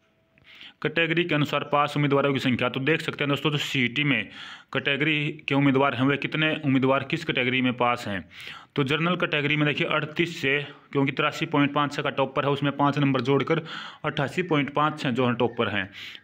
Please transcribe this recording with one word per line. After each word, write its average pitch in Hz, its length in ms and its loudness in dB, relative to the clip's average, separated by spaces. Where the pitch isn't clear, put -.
कैटेगरी 165 420 2
के 165 100 -2
अनुसार 147 380 0
पास 147 240 2
उम्मीदवारों 143 360 2
की 131 60 0
संख्या। 123 300 0
तो 131 120 -4
देख 156 200 2
सकते 147 240 -4
हैं 139 40 -2
दोस्तों, 143 220 0
जो 147 80 0
सीईटी 127 460 0
में 113 240 0
कैटेगरी 147 760 0
के 143 60 0
उम्मीदवार 139 400 4
हैं, 127 120 2
वे 139 100 2
कितने 151 380 -2
उम्मीदवार 131 400 4
किस - 200 -4
कैटेगरी 127 380 0
में 127 120 2
पास 120 340 0
हैं। 95 160 -4
तो 147 80 2
जनरल 160 320 0
कैटेगरी 151 400 0
में 151 100 2
देखिए, 156 220 0
अड़तीस 156 520 -2
से, 139 180 2
क्योंकि 139 200 2
तिरासी 151 340 -2
पॉइंट 143 280 2
पाँच 147 180 0
छः 151 100 -6
का 139 80 0
टॉपर 135 340 -2
है, 143 60 2
उसमें 143 260 0
पाँच 143 220 2
नंबर 135 220 2
जोड़कर 139 420 2
अट्ठासी 151 380 -2
पॉइंट 147 320 0
पाँच 151 260 0
छः 139 100 -2
जो 123 160 2
हैं 120 80 2
टॉपर 117 340 0
हैं। 98 200 -2